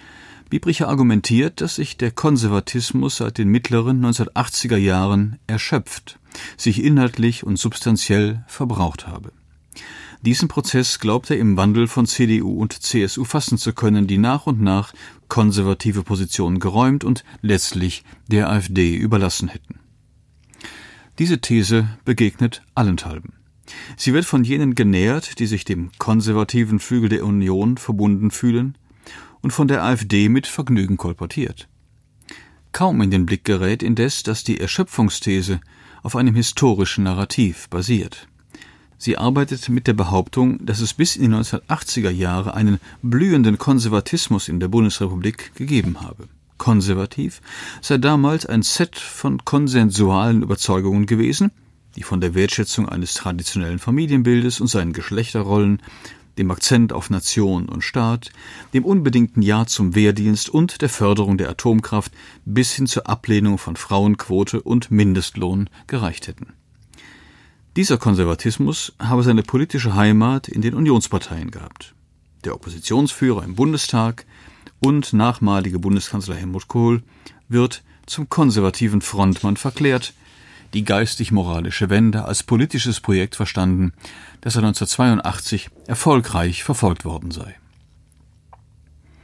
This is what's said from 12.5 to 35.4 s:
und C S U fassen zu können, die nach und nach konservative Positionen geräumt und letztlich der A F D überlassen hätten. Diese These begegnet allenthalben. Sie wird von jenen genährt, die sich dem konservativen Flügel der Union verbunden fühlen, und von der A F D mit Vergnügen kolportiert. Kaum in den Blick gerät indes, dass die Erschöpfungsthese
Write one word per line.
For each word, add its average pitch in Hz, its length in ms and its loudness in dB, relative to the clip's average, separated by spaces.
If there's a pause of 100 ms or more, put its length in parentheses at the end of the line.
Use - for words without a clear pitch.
und - 220 -4
C 113 200 0
S 98 140 -2
U 123 80 -4
fassen 123 320 -2
zu 113 160 -4
können, 104 340 2
die 98 120 2
nach 123 280 2
und 123 140 0
nach 98 320 0 (360)
konservative 101 720 2
Positionen 92 560 -2
geräumt 120 460 2
und 127 200 0 (160)
letztlich 92 640 -2 (220)
der 104 240 2
A 104 80 2
F 90 100 -2
D 90 280 2
überlassen 95 520 0
hätten. - 300 -16 (1400)
Diese 165 220 0
These 110 480 2 (160)
begegnet 117 580 0 (120)
allenthalben. 85 580 -2 (640)
Sie 127 160 -2
wird 170 140 2
von 131 180 2
jenen 135 300 0
genährt, 107 640 2
die 117 80 0
sich 104 180 -4
dem 87 320 -6
konservativen 110 840 0
Flügel 117 280 0
der 101 160 0
Union 101 540 2
verbunden 104 540 0
fühlen, 123 440 0 (640)
und - 120 -4
von 143 160 2
der 127 160 0
A 123 80 2
F 110 140 -2
D 104 220 4
mit 131 180 2
Vergnügen 101 520 0
kolportiert. - 680 -8 (1080)
Kaum 170 280 2
in 98 100 2
den 92 140 4
Blick 95 220 -2
gerät 98 360 0
indes, 117 400 0
dass 110 220 -4
die - 160 -2
Erschöpfungsthese 98 1040 -2 (400)